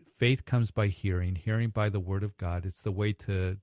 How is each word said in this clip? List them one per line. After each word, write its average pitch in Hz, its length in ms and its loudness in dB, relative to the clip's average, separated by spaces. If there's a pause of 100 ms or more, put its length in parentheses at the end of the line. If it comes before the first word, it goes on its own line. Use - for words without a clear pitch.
(160)
Faith 123 300 2
comes 120 260 2
by 107 160 2
hearing, 92 480 0
hearing 113 340 0
by 107 200 0
the 101 100 -2
word 95 240 -2
of 104 140 -6
God. 87 280 -4
It's - 160 -8
the 104 100 -2
way 104 200 0
to, 95 520 -2